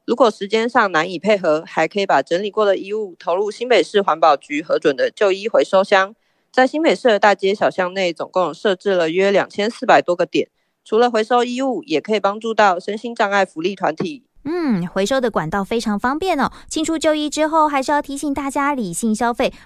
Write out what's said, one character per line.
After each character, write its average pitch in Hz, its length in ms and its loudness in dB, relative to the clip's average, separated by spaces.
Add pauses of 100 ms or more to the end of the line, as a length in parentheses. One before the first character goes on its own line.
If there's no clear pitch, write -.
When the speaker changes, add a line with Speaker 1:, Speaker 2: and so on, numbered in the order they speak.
Speaker 1:
如 226 80 -2
果 240 160 4
时 202 200 -6
间 220 180 0
上 226 240 0
难 170 180 0
以 180 80 -8
配 202 200 0
合， 160 280 0
还 165 220 -2
可 202 140 -4
以 196 40 -2
把 156 160 2
整 175 220 -4
理 202 80 -8
过 214 140 0
的 196 100 2
衣 185 160 -8
物 208 260 -6
投 175 200 -4
入 208 120 -2
新 240 200 -8
北 208 120 4
市 196 200 0
环 160 180 0
保 160 160 4
局 147 260 -6
核 147 160 -2
准 156 200 0
的 127 120 0
旧 196 220 0
衣 196 160 -4
回 151 160 2
收 190 180 2
箱。 196 320 2 (380)
在 262 160 4
新 302 160 -4
北 302 100 4
市 - 140 -2
的 208 100 4
大 202 160 4
街 196 220 0
小 160 140 0
巷 180 240 -2
内， 185 180 -2
总 151 180 -10
共 180 180 0
有 147 60 -6
设 190 220 0
置 202 160 -4
了 170 180 2
约 185 220 2
两 170 180 2
千 208 220 -4
四 - 140 -12
百 165 160 6
多 175 120 -2
个 170 120 0
点， - 240 -2 (340)
除 - 140 -2
了 240 120 4
回 220 140 0
收 240 200 2
衣 247 180 -4
物， 254 220 -4
也 147 180 -2
可 214 120 -4
以 208 60 0
帮 202 200 -2
助 226 140 -6
到 202 240 4
身 202 200 -8
心 233 180 -10
障 208 160 -2
碍 202 140 2
福 160 160 -8
利 190 120 -2
团 165 220 -4
体。 - 300 -8 (180)
Speaker 2:
嗯， 277 440 -2
回 196 180 -2
收 269 160 0
的 240 80 0
管 165 180 -4
道 196 160 -4
非 233 160 -4
常 214 180 -2
方 254 200 -2
便 339 220 -2
哦。 220 120 0 (160)
清 311 160 -6
出 320 140 -2
旧 311 160 0
衣 302 160 -2
之 302 180 -2
后， 302 220 2
还 285 120 -2
是 285 100 -4
要 294 100 2
提 277 160 -10
醒 285 160 -4
大 277 160 -4
家 285 240 -2
理 214 180 -4
性 220 240 -2
消 240 160 0
费， 233 220 -2 (120)